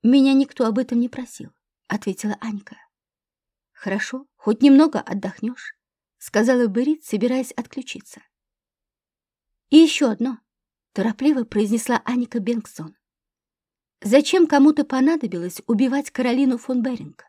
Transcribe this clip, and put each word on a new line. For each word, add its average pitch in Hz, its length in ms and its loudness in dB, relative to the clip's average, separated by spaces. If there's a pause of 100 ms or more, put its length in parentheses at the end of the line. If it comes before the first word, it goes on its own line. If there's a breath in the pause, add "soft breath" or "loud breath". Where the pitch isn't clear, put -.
"Меня 269 300 6
никто 269 340 0
об 220 100 -2
этом 247 220 -2
не 240 100 -2
просил", - 420 -16 (360)
ответила 208 520 -6
Аника. 214 380 -12 (920)
"Хорошо, 208 640 -8
хоть 214 260 -2
немного 277 380 6
отдохнешь", - 760 -10 (440)
сказала 233 480 0
Берит, 262 360 -2
собираясь 247 480 -4
отключиться. - 680 -14 (1500)
"И 285 60 8
еще 302 340 4
одно", 233 260 -4 (560)
торопливо 240 520 -2
произнесла 220 600 -2
Аника 240 340 -4
Бенгсон. 214 560 -8 (1040)
"Зачем 302 440 4
кому-то 294 400 4
понадобилось 262 800 -2
убивать 262 460 -2
Каролину 254 480 -2
фон 254 240 -4
Беринг?" 226 460 -10